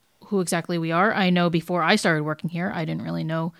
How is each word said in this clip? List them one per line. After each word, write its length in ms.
who 140
exactly 380
we 140
are. 200
I 160
know 220
before 320
I 140
started 260
working 260
here, 260
I 120
didn't 160
really 220
know 360